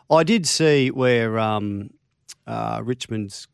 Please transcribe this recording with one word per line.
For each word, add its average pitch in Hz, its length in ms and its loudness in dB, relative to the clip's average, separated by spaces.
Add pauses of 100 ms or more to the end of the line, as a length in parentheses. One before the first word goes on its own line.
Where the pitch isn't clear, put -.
I 160 140 6
did 185 240 2
see 143 440 2
where, 117 480 2
um, 104 520 -4 (540)
uh, 113 380 -6
Richmond's 110 720 -8